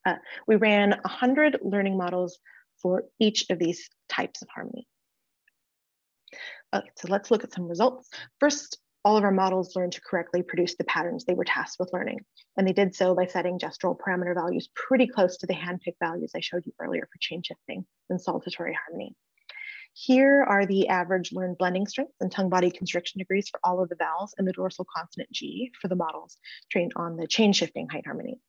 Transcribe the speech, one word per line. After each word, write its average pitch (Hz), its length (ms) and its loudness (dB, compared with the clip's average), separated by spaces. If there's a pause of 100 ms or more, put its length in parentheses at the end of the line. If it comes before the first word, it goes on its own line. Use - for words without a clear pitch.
Uh, 185 120 2 (300)
we 220 80 6
ran 202 380 6 (120)
a 190 40 -4
hundred 269 540 4
learning 196 340 0
models 180 420 -2 (420)
for 185 240 0 (140)
each 214 320 2
of 175 80 0
these 170 300 -2 (200)
types - 340 -6
of - 120 -20
harmony. - 320 -12 (1900)
Okay, 190 240 -4
so - 120 -12
let's 202 220 -2
look 226 120 2
at - 120 -14
some 180 120 -6
results. 220 440 0 (280)
First, - 400 0 (240)
all 214 140 6
of 208 60 4
our 202 80 4
models 190 460 0
learned 180 160 -2
to - 80 -12
correctly 175 420 -2
produce 175 320 -2
the - 80 -8
patterns 165 420 0
they 180 100 2
were 175 100 0
tasked - 340 -4
with 185 140 -4
learning. - 260 -4 (380)
And 190 100 4
they 185 60 4
did 190 200 4
so 185 220 4
by 180 120 2
setting 180 300 -2
gestural 175 400 -4
parameter 180 380 -2
values 175 400 -2
pretty 254 320 4
close 196 300 2
to - 100 -10
the 185 80 0
handpicked 175 480 -6
values 165 320 -4
I 160 60 -6
showed 175 260 -6
you - 140 -12
earlier - 300 -4
for - 100 -20
chain - 200 -6
shifting - 460 -12 (240)
and 180 80 -2
saltatory 170 560 -6
harmony. - 400 -10 (800)
Here 277 560 6
are 202 180 4
the 196 220 2
average 180 420 0
learned 185 260 -4
blending 185 300 0
strengths - 340 -6
and 185 120 -2
tongue 190 180 0
body 180 220 4
constriction - 480 -6
degrees 190 280 -2
for - 140 -10
all 180 180 2
of 175 80 0
the 175 80 -10
vowels 170 400 -4
and 190 100 0
the 185 60 0
dorsal 185 400 -6
consonant - 380 -10
G 240 400 -8 (100)
for - 60 -8
the 185 100 -2
models 160 400 -6 (320)
trained 175 280 -2
on 165 200 -6
the 165 120 -6
chain 214 240 6
shifting - 360 -2
height - 160 -10
harmony. - 440 -10